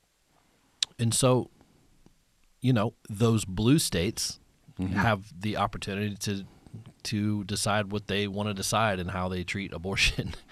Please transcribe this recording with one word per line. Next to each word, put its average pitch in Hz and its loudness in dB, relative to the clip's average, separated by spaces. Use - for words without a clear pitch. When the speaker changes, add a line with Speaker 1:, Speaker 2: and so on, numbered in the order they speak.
Speaker 1:
and 117 2
so, 127 4
you 123 2
know, 110 2
those 113 4
blue 107 4
states - -2
Speaker 2:
Mm-hmm. 95 -2
Speaker 1:
have 104 2
the 98 -4
opportunity 101 -2
to, 98 -4
to 104 -2
decide 101 0
what 104 -6
they 101 0
wanna 101 -4
decide 101 0
and 87 -4
how 92 -2
they 92 -4
treat 98 -6
abortion. 95 0